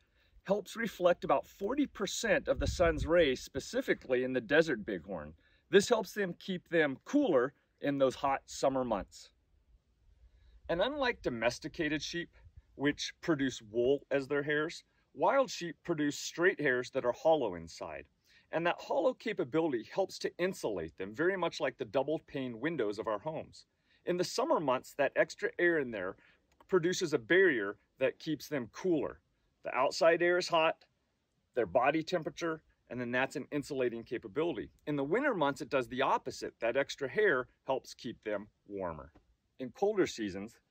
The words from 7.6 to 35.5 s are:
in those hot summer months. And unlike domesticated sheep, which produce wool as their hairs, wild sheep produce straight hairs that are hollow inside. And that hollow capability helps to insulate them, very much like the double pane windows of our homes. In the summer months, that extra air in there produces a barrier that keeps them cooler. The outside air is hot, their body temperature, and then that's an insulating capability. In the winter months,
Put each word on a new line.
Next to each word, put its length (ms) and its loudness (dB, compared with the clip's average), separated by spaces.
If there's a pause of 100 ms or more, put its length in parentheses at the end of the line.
in 160 -2
those 200 2
hot 300 -2
summer 360 0
months. 480 -4 (1400)
And 140 0
unlike 400 -2
domesticated 800 -2
sheep, 280 -8 (440)
which 460 -2
produce 420 0
wool 480 0
as 160 0
their 160 -2
hairs, 400 -2 (320)
wild 360 2
sheep 340 -8
produce 340 -2
straight 420 0
hairs 300 0
that 140 -4
are 80 2
hollow 420 2
inside. 520 -12 (460)
And 120 -2
that 140 0
hollow 340 0
capability 800 -2
helps 280 -4
to 180 -6
insulate 580 -4
them, 160 -8
very 240 0
much 220 -4
like 180 -2
the 80 -6
double 440 0
pane 320 -6
windows 400 -2
of 80 -4
our 100 -2
homes. 480 -10 (400)
In 100 0
the 80 0
summer 360 0
months, 360 0
that 200 2
extra 420 0
air 220 4
in 100 -4
there 240 -6 (540)
produces 440 2
a 60 2
barrier 580 4 (220)
that 220 0
keeps 260 -6
them 260 -6
cooler. 460 -2 (460)
The 100 -6
outside 480 4
air 160 4
is 80 -2
hot, 380 2 (720)
their 100 2
body 380 2
temperature, 580 -4 (260)
and 120 -8
then 100 -4
that's 240 0
an 160 -6
insulating 540 -2
capability. 640 -4 (160)
In 80 -2
the 100 0
winter 300 0
months, 260 0